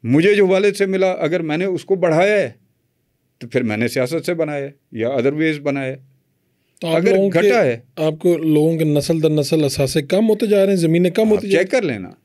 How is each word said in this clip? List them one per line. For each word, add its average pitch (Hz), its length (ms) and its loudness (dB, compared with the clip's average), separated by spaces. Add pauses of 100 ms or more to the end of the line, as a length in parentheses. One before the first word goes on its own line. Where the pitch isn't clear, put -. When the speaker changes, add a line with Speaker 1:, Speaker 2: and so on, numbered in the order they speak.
Speaker 1:
मुझे 160 300 4
जो 202 120 4
वालिद 190 280 2
से 202 120 -2
मिला, 190 260 0
अगर 170 300 -2
मैंने 160 240 -4
उसको 190 300 -2
बढ़ाया 180 420 2
है 135 200 -4 (800)
तो 123 60 -12
फिर 123 160 -2
मैंने 110 260 -2
सियासत 135 340 -4
से 175 120 -4
बनाया 151 300 -4
है 139 100 -14 (200)
या 113 160 -4
otherwise 147 480 -2
बनाया 139 320 -6
है। 135 60 -12 (840)
Speaker 2:
तो 170 80 -8
आप 160 80 0
Speaker 1:
अगर 190 180 2
Speaker 2:
लोगों 196 160 2
के, 165 80 0
Speaker 1:
घटा 208 240 2
है, 117 220 -2 (140)
Speaker 2:
आपको 156 380 0
लोगों 156 420 0
के 160 60 0
नस्ल 151 360 0
दर 156 100 2
नस्ल 151 320 0
असासे 139 400 -2
कम 185 220 0
होते 214 220 0
जा 202 180 4
रहे 196 100 2
हैं, 175 80 0
ज़मीनें 170 300 2
कम 220 140 0
Speaker 1:
आप 214 80 4
Speaker 2:
होती 202 140 -2
जा 196 100 2
Speaker 1:
चेक 185 120 0
कर 247 140 0
लेना 98 400 -8